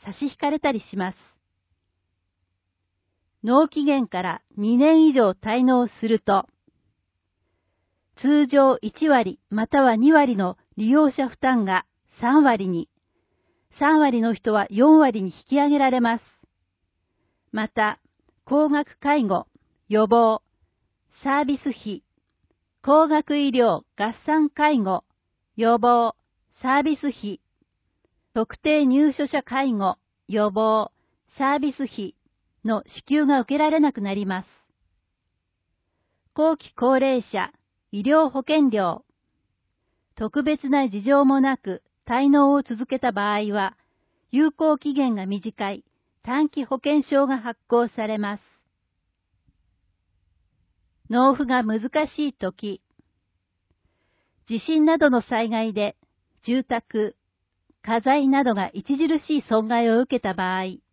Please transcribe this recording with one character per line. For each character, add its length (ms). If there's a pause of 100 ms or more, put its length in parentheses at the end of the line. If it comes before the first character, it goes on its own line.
差 100
し 100
引 80
か 180
れ 100
た 120
り 80
し 180
ま 140
す。 60 (2250)
納 240
期 160
限 240
か 140
ら 200 (160)
二 200
年 280
以 80
上 180
滞 320
納 240
す 200
る 120
と、 280 (1700)
通 240
常 380
一 260
割 300 (100)
ま 160
た 160
は 140
二 160
割 240
の 200 (220)
利 140
用 180
者 180
負 120
担 260
が 220 (320)
三 240
割 240
に、 200 (920)
三 200
割 220
の 140
人 180
は 160
四 300
割 240
に 60
引 180
き 100
上 120
げ 100
ら 100
れ 120
ま 180
す。 40 (1300)
ま 160
た、 320 (460)
高 240
額 300
介 240
護、 240 (420)
予 160
防、 380 (800)
サ 160
ー 60
ビ 120
ス 120
費、 340 (800)
高 240
額 300
医 120
療、 360 (100)
合 180 (120)
算 260
介 260
護、 260 (520)
予 240
防、 360 (460)
サ 180
ー 40
ビ 140
ス 100
費、 340 (920)
特 240
定 260
入 280
所 120
者 160
介 320
護、 240 (300)
予 240
防、 400 (480)
サ 160
ー 40
ビ 140
ス 120
費 300 (480)
の 220
支 180
給 220
が 140
受 160
け 20
ら 140
れ 80
な 140
く 80
な 120
り 140
ま 160
す。 40 (1900)
後 220
期 200
高 240
齢 240
者、 280 (420)
医 100
療 260
保 100
険 300
料。 340 (1120)
特 280
別 260
な 200
事 140
情 220
も 160
な 160
く 260 (240)
滞 220
納 240
を 100
続 220
け 140
た 120
場 220
合 200
は、 220 (560)
有 200
効 260
期 160
限 200
が 120
短 460
い 120 (400)
短 240
期 160
保 140
険 240
証 260
が 100
発 300
行 220
さ 180
れ 100
ま 200
す。 60 (2750)
納 240
付 100
が 200
難 180 (260)
し 220
い 40
と 200
き。 280 (1700)
地 120
震 260
な 120
ど 120
の 120
災 280
害 240
で 240 (460)
住 200
宅、 540 (640)
家 180
財 300
な 160
ど 80
が 200
著 460
し 200
い 20
損 260
害 220
を 100
受 160
け 60
た 120
場 240
合、 200 (160)